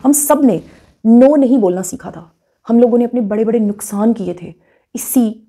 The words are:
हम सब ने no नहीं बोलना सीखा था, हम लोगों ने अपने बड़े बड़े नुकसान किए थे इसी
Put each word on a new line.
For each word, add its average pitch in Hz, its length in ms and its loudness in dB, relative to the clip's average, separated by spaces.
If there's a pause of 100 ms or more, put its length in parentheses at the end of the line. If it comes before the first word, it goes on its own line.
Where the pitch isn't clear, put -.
हम 269 100 2
सब 294 320 0
ने 190 160 2 (440)
no 247 320 6
नहीं 269 220 2
बोलना 185 240 0
सीखा - 280 -14
था, 160 200 -20 (380)
हम 233 120 4
लोगों 240 180 2
ने 240 60 0
अपने 240 160 -4
बड़े 214 240 -2
बड़े 233 140 0
नुकसान 208 540 -2
किए 180 300 -8
थे 170 120 -18 (400)
इसी 226 540 -4